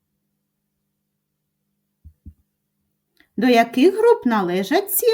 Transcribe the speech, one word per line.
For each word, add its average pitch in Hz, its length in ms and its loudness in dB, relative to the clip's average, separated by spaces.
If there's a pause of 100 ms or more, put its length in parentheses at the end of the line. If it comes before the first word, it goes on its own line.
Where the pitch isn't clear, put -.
(3250)
До 214 100 -2
яких 254 480 2
груп 440 320 2
належать 202 640 -2
ці - 220 -4